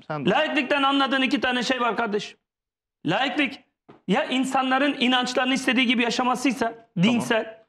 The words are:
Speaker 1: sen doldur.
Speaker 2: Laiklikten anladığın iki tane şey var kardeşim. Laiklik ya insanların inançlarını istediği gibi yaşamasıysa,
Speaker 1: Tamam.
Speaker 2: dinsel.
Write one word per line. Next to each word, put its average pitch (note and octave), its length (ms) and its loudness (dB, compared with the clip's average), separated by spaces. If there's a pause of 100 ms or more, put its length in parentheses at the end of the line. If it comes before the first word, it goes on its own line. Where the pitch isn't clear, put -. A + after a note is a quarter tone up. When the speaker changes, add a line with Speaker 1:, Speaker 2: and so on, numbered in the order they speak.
Speaker 1:
sen D3+ 180 -6
doldur. G3 100 2
Speaker 2:
Laiklikten C#4+ 480 0
anladığın C#4 380 2
iki C4 200 0
tane B3 220 -2
şey B3+ 180 -2
var A3+ 160 -2
kardeşim. G#3+ 400 -4 (680)
Laiklik B3+ 580 -2 (440)
ya A#3 180 2
insanların C4 720 0
inançlarını B3+ 540 0
istediği B3+ 340 2
gibi A#3+ 160 2
yaşamasıysa, B3 640 0
Speaker 1:
Tamam. - 380 -4
Speaker 2:
dinsel. A#3 640 0